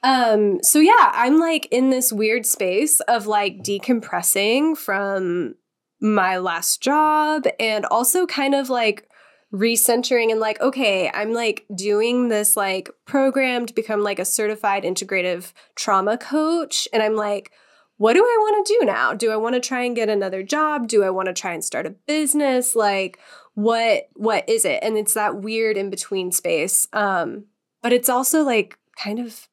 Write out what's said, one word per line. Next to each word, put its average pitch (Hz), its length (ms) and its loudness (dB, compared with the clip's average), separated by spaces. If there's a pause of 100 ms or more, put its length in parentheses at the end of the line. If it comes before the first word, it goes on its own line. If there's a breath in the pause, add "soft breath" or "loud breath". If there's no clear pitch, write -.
um, 220 600 4
so - 160 4
yeah, 427 340 6
I'm, 254 260 2
like, 330 300 -2
in 262 200 2
this 254 240 0
weird 220 320 -2
space 202 560 0
of, 214 260 0
like, 202 340 -2
decompressing 220 1160 0
from 190 800 -4 (440)
my 190 380 2
last 170 440 -4
job 302 640 0 (140)
and 214 280 -2
also 254 380 2
kind 277 300 0
of, 269 140 -2
like, 226 360 -2 (480 soft breath)
recentering 233 760 2
and, 220 80 0
like, 220 220 -2
okay, 220 520 0
I'm, 214 200 -4
like, 233 320 -2 (100)
doing 220 540 0
this, 214 260 0
like, 190 340 -4 (160)
program 262 600 0
to 233 80 -10
become, 220 280 -2
like, 202 180 -2
a 185 60 -4
certified 208 600 -2
integrative 180 680 -4 (240 soft breath)
trauma 202 420 2
coach. 311 760 -2
And 220 100 2
I'm 214 120 2
like, 208 360 -4 (460 soft breath)
"What 220 160 4
do 370 120 8
I 480 160 2
wanna 427 240 2
do 415 200 2
now? 131 280 0
Do 220 180 -2
I 220 60 -2
wanna 240 240 0
try 247 220 -4
and 247 120 -2
get 220 140 0
another 190 340 -2
job? 294 440 -2
Do 208 160 4
I 190 80 2
wanna 185 220 -2
try 180 200 -6
and 165 100 -8
start - 220 -6
a - 60 -8 (160)
business? 285 680 0
Like, 196 440 0 (340 loud breath)
what, 226 640 0
what 214 340 0
is 220 160 2
it?" 151 160 -2
And 220 160 -2
it's 214 160 -2
that 208 240 -2
weird 220 400 -2
in-between 190 560 -6
space. 170 580 0
Um, 196 540 -2 (380)
but 240 100 2
it's 247 160 2
also, 262 340 2
like, 240 340 0 (240)
kind 208 180 -6
of 233 340 -14